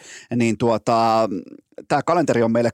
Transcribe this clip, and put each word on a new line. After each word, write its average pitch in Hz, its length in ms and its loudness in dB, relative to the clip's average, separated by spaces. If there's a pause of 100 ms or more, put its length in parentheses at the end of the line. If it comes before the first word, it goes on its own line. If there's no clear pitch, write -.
(360)
niin 113 220 0
tuota, 113 720 0 (580)
tää 147 180 0
kalenteri 131 380 2
on 113 80 2
meille 117 220 2